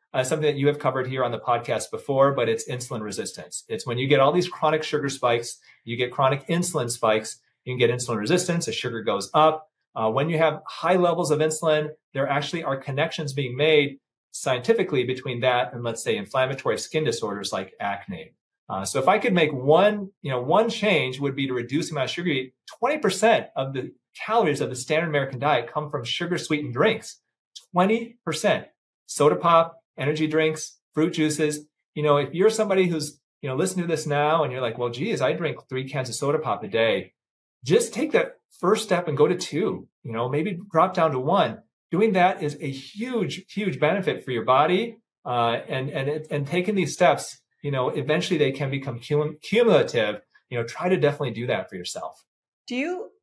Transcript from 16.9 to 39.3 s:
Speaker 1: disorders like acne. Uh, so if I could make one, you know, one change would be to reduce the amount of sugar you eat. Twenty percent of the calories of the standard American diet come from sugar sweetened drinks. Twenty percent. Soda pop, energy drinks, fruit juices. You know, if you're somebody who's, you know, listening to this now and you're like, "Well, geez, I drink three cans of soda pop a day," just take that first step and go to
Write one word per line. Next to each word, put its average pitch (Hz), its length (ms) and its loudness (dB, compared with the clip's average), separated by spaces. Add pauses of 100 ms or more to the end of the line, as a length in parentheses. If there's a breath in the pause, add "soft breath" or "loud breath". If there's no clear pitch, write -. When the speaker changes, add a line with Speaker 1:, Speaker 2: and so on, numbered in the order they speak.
Speaker 1:
disorders 104 480 -4
like 95 280 -6
acne. 98 540 -8 (340)
Uh, 98 160 -4
so 131 160 -2
if 151 80 2
I 202 120 4
could 196 140 0
make 165 200 2
one, 190 560 4 (120)
you 139 100 -6
know, 123 100 -2
one 185 280 2
change 139 500 0
would 139 160 -2
be 135 120 -2
to 127 60 -4
reduce 127 360 -4
the 160 40 -10
amount 131 160 -2
of - 60 -8
sugar 175 140 -2
you 135 120 0
eat. 131 120 -10 (260)
Twenty 285 180 0
percent 202 580 2
of 135 180 -4
the 127 200 -6 (320)
calories 180 360 2
of 123 80 -2
the 123 60 -8
standard 160 340 -2
American 135 300 -2
diet 135 320 0
come 147 180 -6
from 127 140 -6
sugar 170 340 -4
sweetened 147 360 -4
drinks. - 480 -2 (500)
Twenty 214 540 0
percent. 170 420 0 (380)
Soda - 300 4
pop, 165 440 4 (180)
energy 151 300 0
drinks, 156 500 0 (160)
fruit 170 200 0
juices. 151 520 0 (280)
You 147 100 -4
know, 147 140 6
if 139 160 -2
you're 190 160 4
somebody 202 380 2
who's, 156 320 -4 (220)
you 139 80 -6
know, 131 60 -4
listening 180 320 -2
to 170 60 0
this 151 140 -4
now 151 360 2
and 131 80 -2
you're 127 160 -4
like, 113 120 -6
"Well, 120 100 0
geez, 139 320 -4
I 135 120 2
drink 165 240 -4 (120)
three 131 180 -6
cans 131 220 -6
of - 60 -8
soda 147 240 0
pop 110 240 -4
a 101 40 -10
day," 104 460 0 (500)
just 151 300 2
take 311 200 -2
that - 260 0 (200)
first 202 240 2
step 180 240 0
and 139 100 -2
go 147 100 6
to 180 80 2